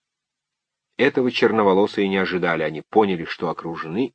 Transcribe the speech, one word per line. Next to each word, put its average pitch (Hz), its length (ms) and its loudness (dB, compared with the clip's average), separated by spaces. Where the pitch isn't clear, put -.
Этого 127 340 2
черноволосые 104 760 2
не 98 80 0
ожидали, 87 460 -2
они 78 200 -6
поняли, 92 420 0
что 85 260 -6
окружены, 82 640 -6